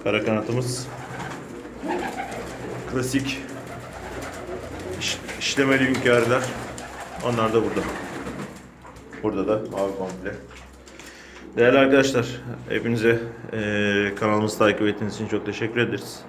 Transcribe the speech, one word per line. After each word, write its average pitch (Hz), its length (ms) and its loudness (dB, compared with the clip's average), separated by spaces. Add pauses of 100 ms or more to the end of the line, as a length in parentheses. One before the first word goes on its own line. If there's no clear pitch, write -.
Kara 107 200 2
kanatımız. 113 640 0 (2000)
Klasik 127 440 0 (1600)
iş-, - 180 -2 (220)
işlemeli 135 480 4
hünkâriler. 120 540 6 (840)
Onlar 113 280 2
da 113 100 6
burada. 98 180 0 (1400)
Burada 98 240 0
da 107 240 0
mavi 98 260 0
komple. 95 380 -6 (1200)
Değerli 127 200 8
arkadaşlar, 135 500 6 (420)
hepinize, 117 500 4 (340)
e, 104 640 2
kanalımızı 107 380 2
takip 104 240 6
ettiğiniz 104 340 0
için 107 120 -4
çok 104 180 -2
teşekkür 107 340 -2
ederiz. - 500 -2